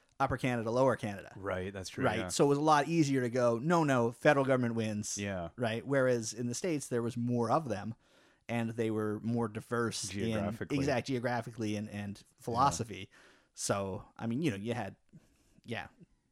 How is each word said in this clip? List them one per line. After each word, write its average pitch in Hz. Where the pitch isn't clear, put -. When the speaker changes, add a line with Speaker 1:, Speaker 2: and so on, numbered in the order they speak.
Speaker 1:
Upper 131
Canada, 120
Lower 127
Canada. 101
Speaker 2:
Right, 95
that's 95
true, -
Speaker 1:
Right. 107
Speaker 2:
yeah. 92
Speaker 1:
So 143
it 143
was 143
a 143
lot 147
easier 143
to 123
go, 120
"No, 165
no, 123
federal 143
government 127
wins." 107
Speaker 2:
Yeah. 95
Speaker 1:
Right. 117
Whereas 127
in 120
the 123
States, 160
there 120
was 117
more 120
of 151
them, 101
and 113
they 113
were 107
more 117
diverse 113
in 92
Speaker 2:
Geographically. 107
Speaker 1:
exact 135
geographically 120
and, 104
and 101
Speaker 2:
Yeah. -
Speaker 1:
philosophy. 113
So, 101
I 113
mean, 117
you 160
know, 98
you 107
had, 104
yeah, 107